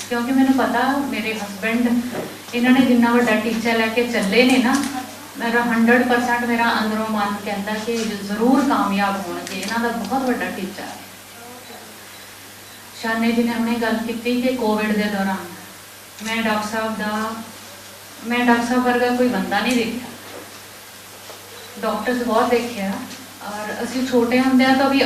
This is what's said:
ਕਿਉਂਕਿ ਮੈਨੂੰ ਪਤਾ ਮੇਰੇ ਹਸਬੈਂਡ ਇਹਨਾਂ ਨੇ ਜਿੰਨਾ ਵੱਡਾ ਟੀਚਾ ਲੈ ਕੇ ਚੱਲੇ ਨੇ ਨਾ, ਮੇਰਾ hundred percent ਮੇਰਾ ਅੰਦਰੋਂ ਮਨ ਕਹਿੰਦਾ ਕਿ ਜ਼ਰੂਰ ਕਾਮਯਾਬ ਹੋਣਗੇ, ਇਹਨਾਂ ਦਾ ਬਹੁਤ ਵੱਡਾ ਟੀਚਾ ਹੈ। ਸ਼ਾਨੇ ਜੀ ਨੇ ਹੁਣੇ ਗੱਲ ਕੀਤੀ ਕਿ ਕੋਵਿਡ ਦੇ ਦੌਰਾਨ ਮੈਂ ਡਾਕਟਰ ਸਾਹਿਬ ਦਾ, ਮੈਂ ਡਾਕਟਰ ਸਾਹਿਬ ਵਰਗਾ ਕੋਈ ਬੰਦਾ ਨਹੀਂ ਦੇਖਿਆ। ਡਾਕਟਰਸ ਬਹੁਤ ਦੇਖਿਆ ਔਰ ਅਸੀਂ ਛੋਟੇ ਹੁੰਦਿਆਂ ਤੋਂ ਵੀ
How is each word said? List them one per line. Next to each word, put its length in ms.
ਕਿਉਂਕਿ 240
ਮੈਨੂੰ 220
ਪਤਾ 420
ਮੇਰੇ 240
ਹਸਬੈਂਡ 680
ਇਹਨਾਂ 160
ਨੇ 100
ਜਿੰਨਾ 300
ਵੱਡਾ 260
ਟੀਚਾ 360
ਲੈ 140
ਕੇ 180
ਚੱਲੇ 380
ਨੇ 160
ਨਾ, 160
ਮੇਰਾ 220
hundred 480
percent 380
ਮੇਰਾ 260
ਅੰਦਰੋਂ 280
ਮਨ 240
ਕਹਿੰਦਾ 280
ਕਿ 240
ਜ਼ਰੂਰ 720
ਕਾਮਯਾਬ 600
ਹੋਣਗੇ, 320
ਇਹਨਾਂ 180
ਦਾ 100
ਬਹੁਤ 340
ਵੱਡਾ 240
ਟੀਚਾ 260
ਹੈ। 140
ਸ਼ਾਨੇ 300
ਜੀ 100
ਨੇ 160
ਹੁਣੇ 140
ਗੱਲ 240
ਕੀਤੀ 340
ਕਿ 80
ਕੋਵਿਡ 480
ਦੇ 60
ਦੌਰਾਨ 340
ਮੈਂ 160
ਡਾਕਟਰ 300
ਸਾਹਿਬ 260
ਦਾ, 320
ਮੈਂ 200
ਡਾਕਟਰ 180
ਸਾਹਿਬ 200
ਵਰਗਾ 220
ਕੋਈ 220
ਬੰਦਾ 320
ਨਹੀਂ 160
ਦੇਖਿਆ। 320
ਡਾਕਟਰਸ 340
ਬਹੁਤ 340
ਦੇਖਿਆ 420
ਔਰ 400
ਅਸੀਂ 220
ਛੋਟੇ 340
ਹੁੰਦਿਆਂ 340
ਤੋਂ 160
ਵੀ 160